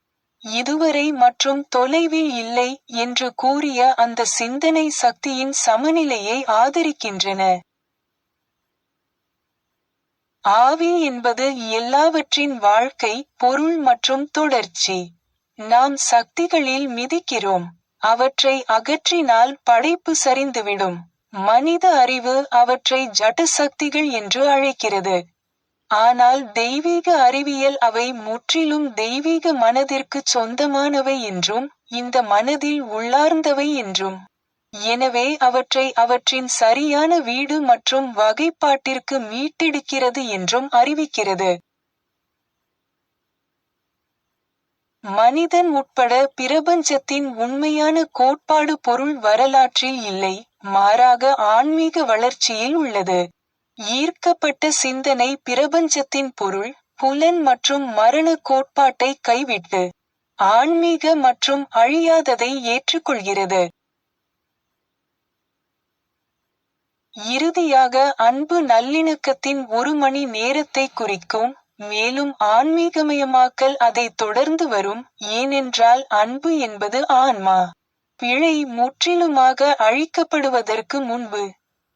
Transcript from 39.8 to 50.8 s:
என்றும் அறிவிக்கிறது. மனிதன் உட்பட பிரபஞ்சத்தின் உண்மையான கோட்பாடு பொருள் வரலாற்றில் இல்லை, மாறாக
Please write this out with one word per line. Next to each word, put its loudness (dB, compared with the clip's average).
என்றும் -2
அறிவிக்கிறது. 0
மனிதன் 2
உட்பட 0
பிரபஞ்சத்தின் 0
உண்மையான -2
கோட்பாடு 0
பொருள் -2
வரலாற்றில் 2
இல்லை, -4
மாறாக 4